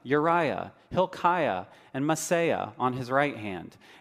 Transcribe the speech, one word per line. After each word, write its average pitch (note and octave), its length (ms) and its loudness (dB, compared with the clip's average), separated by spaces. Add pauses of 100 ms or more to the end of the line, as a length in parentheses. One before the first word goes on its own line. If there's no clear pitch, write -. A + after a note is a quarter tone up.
Uriah, C#3+ 720 2 (180)
Hilkiah, E3+ 760 0 (280)
and C3+ 100 -2
Maaseiah D3+ 760 0
on B2 140 0
his B2 180 -8
right C#3 260 2
hand, F#2+ 400 -10 (240)